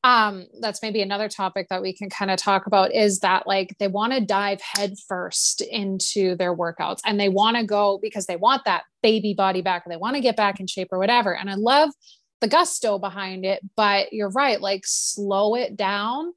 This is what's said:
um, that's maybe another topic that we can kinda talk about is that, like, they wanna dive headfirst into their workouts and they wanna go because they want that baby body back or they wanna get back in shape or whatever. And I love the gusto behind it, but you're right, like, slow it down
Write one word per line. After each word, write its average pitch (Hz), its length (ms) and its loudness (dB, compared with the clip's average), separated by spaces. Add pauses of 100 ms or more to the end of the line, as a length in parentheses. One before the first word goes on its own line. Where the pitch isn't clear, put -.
um, 214 420 4 (160)
that's 214 200 -6
maybe 214 200 -2
another 202 260 -2
topic 190 420 -6
that 185 120 -4
we 190 120 -4
can 196 160 -10
kinda 190 280 -2
talk 196 300 2
about 190 260 4
is 208 260 2
that, 190 280 2
like, 196 320 -2
they 202 80 -2
wanna 220 340 0
dive 202 400 -2
headfirst - 1000 -4
into 190 760 -2
their 175 200 -2
workouts 170 500 -6
and 208 140 0
they 202 100 2
wanna 220 340 4
go 202 380 2
because 208 240 -6
they 175 120 -6
want 233 280 2
that 185 180 0 (200)
baby 214 300 2
body 190 280 0
back 180 240 -2
or 175 40 -16
they 170 80 -8
wanna 247 240 -4
get 226 160 2
back 202 220 0
in 190 80 -10
shape 185 240 -6
or 185 80 -4
whatever. 202 360 2
And 196 140 -8
I 196 60 -6
love 269 340 4 (500)
the 233 80 0
gusto 247 520 2
behind 185 460 -8
it, 190 160 0 (140)
but 202 380 2
you're 208 160 -2
right, 226 320 2
like, 196 240 -2
slow 202 720 0
it 240 200 -4
down 214 600 -2